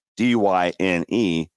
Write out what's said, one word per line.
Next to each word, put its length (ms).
D 200
Y 440
N 300
E 380